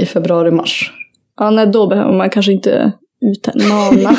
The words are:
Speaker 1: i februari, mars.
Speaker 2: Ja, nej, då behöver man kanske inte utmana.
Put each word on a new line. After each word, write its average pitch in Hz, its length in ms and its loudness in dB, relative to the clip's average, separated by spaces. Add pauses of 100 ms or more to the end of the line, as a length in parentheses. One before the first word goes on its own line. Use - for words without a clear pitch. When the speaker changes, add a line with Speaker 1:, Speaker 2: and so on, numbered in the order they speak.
Speaker 1:
i 180 40 -2
februari, 170 460 0
mars. - 400 -4 (480)
Speaker 2:
Ja, 214 100 0
nej, 214 180 2
då 208 200 2
behöver 202 260 0
man 190 160 0
kanske 196 220 0
inte 196 400 0 (340)
utmana. 202 920 0